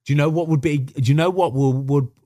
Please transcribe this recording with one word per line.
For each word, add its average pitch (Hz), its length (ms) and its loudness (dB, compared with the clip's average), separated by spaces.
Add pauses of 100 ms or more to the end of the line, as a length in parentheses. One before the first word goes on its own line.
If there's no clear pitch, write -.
Do 139 80 -2
you 147 40 2
know 147 120 2
what 160 180 -2
would 156 140 0
be, 147 160 0
do 135 320 -6
you 143 60 6
know 165 160 2
what 175 220 0
will, 135 200 0
would, 135 360 -2 (160)